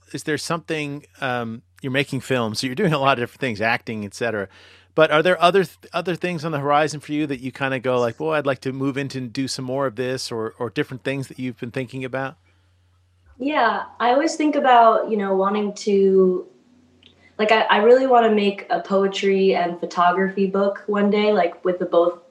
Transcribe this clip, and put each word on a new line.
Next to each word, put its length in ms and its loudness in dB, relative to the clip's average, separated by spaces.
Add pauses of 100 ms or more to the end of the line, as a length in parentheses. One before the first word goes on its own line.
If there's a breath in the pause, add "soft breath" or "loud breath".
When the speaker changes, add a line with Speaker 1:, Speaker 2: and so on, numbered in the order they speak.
(140)
Speaker 1:
is 100 -10
there 140 -2
something, 640 -6 (160)
um, 400 -4 (220)
you're 100 -6
making 280 -2
films, 380 -2
so 80 -4
you're 100 -6
doing 180 2
a 40 0
lot 200 2
of 40 -4
different 180 -8
things, 200 -4
acting, 460 -2
et 80 -14
cetera. 340 -4 (460 soft breath)
But 160 4
are 120 4
there 180 2
other 240 4
th-, 120 -12 (160)
other 240 -4
things 280 -6
on 80 -6
the 60 -2
horizon 420 0
for 120 -12
you 140 -2
that 140 -6
you 120 -8
kinda 280 -4
go 200 0
like, 160 -2
"Boy, 180 -6
I'd 120 -2
like 160 -2
to 100 -6
move 240 -4
into 220 -6
and 140 -10
do 140 -4
some 180 -8
more 220 -4
of 100 -8
this," 360 -6
or, 260 -6
or 120 -6
different 340 -6
things 240 -6
that 100 -18
you've 220 -8
been 100 -12
thinking 340 -8
about? 320 -8 (1040)
Speaker 2:
Yeah, 460 -2 (160)
I 120 2
always 240 0
think 200 0
about, 540 6
you 60 0
know, 180 -2
wanting 400 0
to, 720 2 (920 soft breath)
like, 140 2
I, 100 4
I 160 2
really 280 6
wanna 280 6
make 360 0
a 100 0
poetry 720 2
and 260 -2
photography 640 0
book 400 0
one 240 2
day, 220 2
like, 320 0
with 140 0
the 80 -4
both, 320 2 (120)